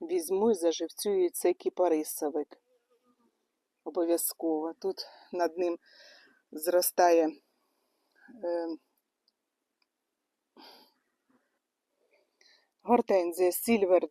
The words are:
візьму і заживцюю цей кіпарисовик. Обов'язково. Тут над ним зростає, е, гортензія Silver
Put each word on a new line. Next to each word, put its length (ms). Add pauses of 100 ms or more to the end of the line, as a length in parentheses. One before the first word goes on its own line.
візьму 500
і 40
заживцюю 760
цей 240
кіпарисовик. 1080 (1200)
Обов'язково. 920
Тут 180 (360)
над 260
ним 200 (760)
зростає, 760 (1160)
е, 240 (4000)
гортензія 640
Silver 600